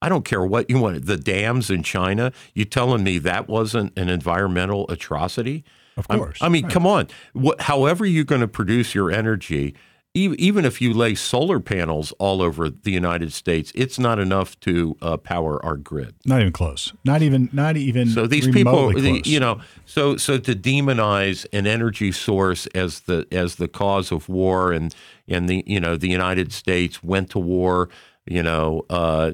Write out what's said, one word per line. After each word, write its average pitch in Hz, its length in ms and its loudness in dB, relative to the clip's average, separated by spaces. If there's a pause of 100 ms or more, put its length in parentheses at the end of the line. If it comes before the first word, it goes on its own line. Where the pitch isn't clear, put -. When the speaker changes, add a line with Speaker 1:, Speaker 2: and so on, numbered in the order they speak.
Speaker 1:
I 165 80 -2
don't 175 160 0
care 95 200 0
what 110 240 0
you 127 100 2
want. 87 280 -2
The 95 100 -2
dams 104 540 -2
in 90 100 0
China, 101 500 -2 (220)
you 104 120 -2
telling 120 380 0
me 95 160 0
that 87 280 -2
wasn't 110 500 -2
an 90 120 -2
environmental 90 800 0
atrocity? 101 760 -6 (340)
Speaker 2:
Of 104 140 -6
Speaker 1:
I'm, 107 80 0
Speaker 2:
course. 73 220 -6
Speaker 1:
I 160 80 2
mean, 170 160 2
Speaker 2:
Right. 170 80 -6
Speaker 1:
come 175 120 2
on. 180 220 4 (280)
Wh-, 135 240 0
however 147 460 2
you're 165 180 2
gonna 127 240 2
produce 107 460 0
your 95 180 2
energy, 90 600 -2 (400)
e-, 180 240 2
even 196 260 4
if 127 160 0
you 117 140 2
lay 110 220 2
solar 151 440 0
panels 80 600 -2
all 98 240 2
over 80 260 0
the 98 220 -6
United 85 420 -2
States, - 400 -2
it's 127 240 -4
not 117 220 2
enough 95 400 -2
to, 85 420 0
uh, 82 160 -2
power 80 480 -4
our 80 100 -4
grid. 71 380 -10 (100)
Speaker 2:
Not 131 180 2
even 92 120 2
close. 76 400 -6 (100)
Not 147 200 4
even, 135 280 4
not 151 260 0
even 123 320 0
Speaker 1:
So 113 180 2
these 139 200 2
Speaker 2:
remotely 123 460 6
Speaker 1:
people, 135 80 2
the, 139 80 2 (120)
Speaker 2:
close. 82 120 -8
Speaker 1:
you 151 60 4
know, 117 200 0 (260)
so, 143 320 0
so 135 200 0
to 127 180 -2
demonize 107 960 2
an 101 140 0
energy 107 460 0
source 95 560 0
as 90 340 -4
the, 87 300 -2
as 90 240 -2
the 87 120 -4
cause 98 440 -2
of 82 180 -4
war 92 420 2
and, 82 220 -2 (340)
and 90 220 -2
the, 92 160 0
you 101 140 -2
know, 85 180 0
the 90 120 -2
United 92 440 0
States 90 500 -2
went 92 280 -2
to 101 80 -2
war, 90 500 0 (380)
you 85 160 -2
know, 80 480 0
uh, 80 420 0